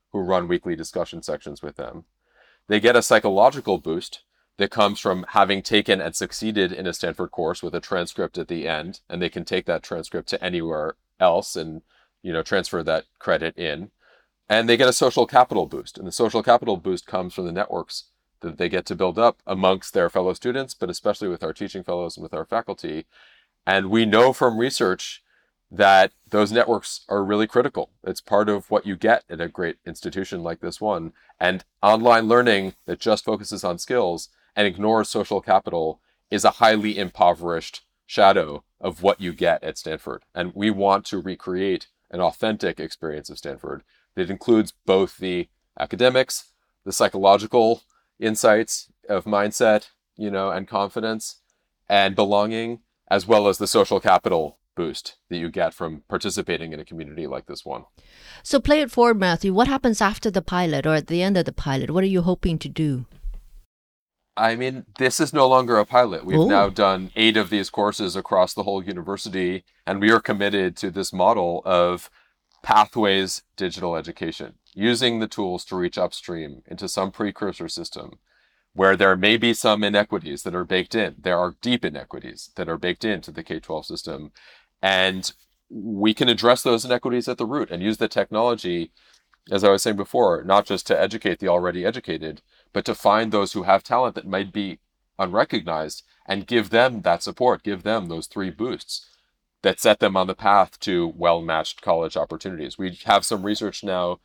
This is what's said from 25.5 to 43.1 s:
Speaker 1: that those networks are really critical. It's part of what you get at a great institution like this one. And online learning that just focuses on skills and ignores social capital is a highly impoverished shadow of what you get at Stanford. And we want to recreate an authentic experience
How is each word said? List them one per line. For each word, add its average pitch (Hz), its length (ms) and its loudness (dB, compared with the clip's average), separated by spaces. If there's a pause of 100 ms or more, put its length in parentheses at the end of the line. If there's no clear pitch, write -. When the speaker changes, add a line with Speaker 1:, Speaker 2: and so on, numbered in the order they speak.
Speaker 1:
that 98 420 6 (160)
those 104 240 2
networks 117 560 0
are 101 160 -2
really 104 220 0
critical. - 440 -2 (140)
It's 92 160 -8
part 104 280 2
of 101 220 -2
what 104 160 0
you 98 100 -6
get 110 320 2
at 82 120 -10
a 85 80 -6
great 85 360 -6
institution 87 580 -10
like 85 180 -8
this - 200 -10
one. 90 320 -4 (280)
And 92 240 -2 (180)
online 113 460 6
learning 110 460 4 (120)
that 87 140 -6
just 107 240 0
focuses 101 400 -6
on 87 140 -4
skills 92 500 -2 (260)
and 104 140 2
ignores 104 400 0
social 101 320 -4
capital 85 600 0 (300)
is 202 140 0
a 110 60 6
highly 107 480 2
impoverished 87 840 -2 (260)
shadow 92 560 4 (180)
of 87 220 -8
what 98 180 2
you 87 120 -6
get 85 320 0
at 78 140 -10
Stanford. 78 440 -10 (120)
And 90 200 -6
we 101 160 0
want 101 360 0
to 101 120 -6
recreate 92 720 -4 (220)
an 90 100 -6
authentic 92 580 -2
experience 78 520 -10